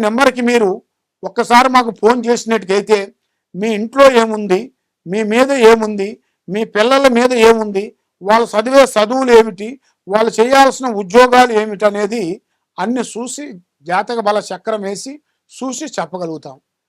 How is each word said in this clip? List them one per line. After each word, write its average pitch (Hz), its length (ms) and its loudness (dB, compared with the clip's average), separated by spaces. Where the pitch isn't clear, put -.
నెంబర్కి 247 460 0
మీరు 226 200 2
ఒక్కసారి 240 480 2
మాకు 233 160 2
ఫోన్ 240 260 2
చేసినట్టుకైతే 208 720 0
మీ 202 120 -4
ఇంట్లో 247 260 2
ఏముంది, 214 380 -2
మీ 208 80 -4
మీద 262 200 2
ఏముంది, 214 380 2
మీ 214 80 -4
పిల్లల 262 300 2
మీద 247 140 2
ఏముంది, 214 340 0
వాళ్ళు 214 320 0
చదివే 254 300 4
చదువులు 247 440 0
ఏమిటి, 214 300 -2
వాళ్ళు 220 260 0
చేయాల్సిన 262 480 2
ఉద్యోగాలు 247 600 4
ఏమిటి 214 280 -4
అనేది 208 340 -4
అన్ని 233 200 -4
చూసి 247 320 -10
జాతక 208 380 -4
బల 208 100 0
చక్రం 208 380 -8
వేసి 202 260 -10
చూసి 269 340 -10
చెప్పగలుగుతాం. 160 600 -10